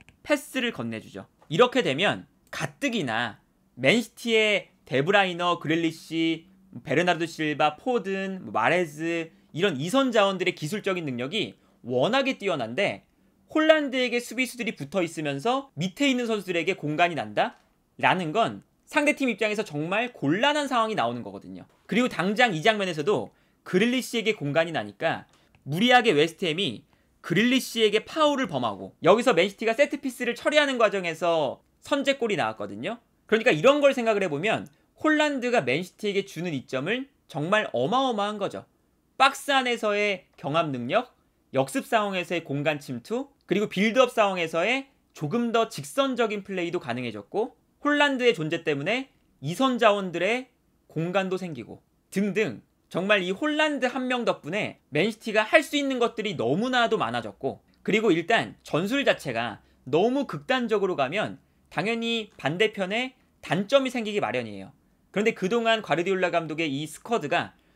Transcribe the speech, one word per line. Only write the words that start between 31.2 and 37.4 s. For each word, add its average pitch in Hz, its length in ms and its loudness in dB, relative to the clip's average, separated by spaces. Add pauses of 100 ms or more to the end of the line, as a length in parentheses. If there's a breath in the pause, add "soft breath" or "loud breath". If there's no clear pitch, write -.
선제골이 269 560 0
나왔거든요. 113 640 -4 (280)
그러니까 226 240 4
이런 226 300 6
걸 277 140 6
생각을 226 300 2
해보면 151 420 -2 (360 soft breath)
홀란드가 285 600 2
맨시티에게 185 600 -2
주는 170 280 -6
이점은 165 560 -4 (200)
정말 185 440 0